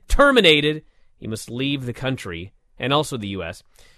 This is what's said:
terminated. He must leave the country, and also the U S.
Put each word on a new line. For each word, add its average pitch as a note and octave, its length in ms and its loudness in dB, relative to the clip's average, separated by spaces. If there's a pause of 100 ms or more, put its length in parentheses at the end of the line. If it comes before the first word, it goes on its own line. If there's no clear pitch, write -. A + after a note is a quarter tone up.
terminated. D#3 800 4 (320)
He A2+ 100 -14
must A2 240 -10
leave C3+ 360 -4
the A#2+ 80 -6
country, G2+ 580 -8 (260)
and C3 140 -4
also C#3+ 240 0
the G#2 120 -8
U G2 140 -6
S. E2+ 200 -10 (360)